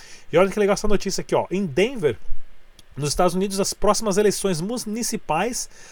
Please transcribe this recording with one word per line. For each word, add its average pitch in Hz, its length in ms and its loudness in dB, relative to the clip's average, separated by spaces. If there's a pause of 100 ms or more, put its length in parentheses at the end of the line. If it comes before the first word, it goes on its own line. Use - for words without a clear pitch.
(300)
E 147 60 0
olha 190 140 6
que - 80 -4
legal 202 160 2
essa - 140 0
notícia 190 340 2
aqui, - 120 -2
ó. 120 160 0
Em 196 140 -2
Denver, 170 520 0 (800)
nos 139 140 -4
Estados 175 240 2
Unidos, 196 260 -2
as - 120 -2
próximas 196 440 0
eleições 196 460 0
municipais 220 1080 -4 (240)